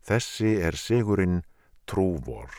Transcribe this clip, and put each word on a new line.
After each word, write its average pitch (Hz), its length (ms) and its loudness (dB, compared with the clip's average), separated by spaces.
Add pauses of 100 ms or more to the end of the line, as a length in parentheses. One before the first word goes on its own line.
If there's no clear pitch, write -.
Þessi 110 560 0
er 82 160 0
sigurinn, 98 680 2 (420)
trú 95 340 0
vor. - 400 -12